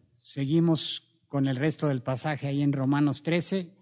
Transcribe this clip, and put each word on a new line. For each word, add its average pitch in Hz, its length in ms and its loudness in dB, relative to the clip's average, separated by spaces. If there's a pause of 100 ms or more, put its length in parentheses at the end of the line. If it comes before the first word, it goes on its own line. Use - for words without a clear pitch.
(240)
seguimos 156 800 0 (260)
con 139 200 0
el 135 80 0
resto 151 300 0
del 135 160 0
pasaje 131 440 -4
ahí 143 160 0
en 143 100 2
Romanos 139 500 0
trece. 170 600 -2